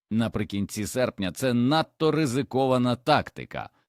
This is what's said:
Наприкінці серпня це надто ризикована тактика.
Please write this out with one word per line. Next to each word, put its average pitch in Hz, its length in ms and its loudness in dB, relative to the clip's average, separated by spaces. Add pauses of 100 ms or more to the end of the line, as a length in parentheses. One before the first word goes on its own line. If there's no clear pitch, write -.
(120)
Наприкінці 104 760 -2
серпня 107 440 -2
це 127 220 -2
надто 151 580 2
ризикована 131 840 2
тактика. 92 760 -2 (200)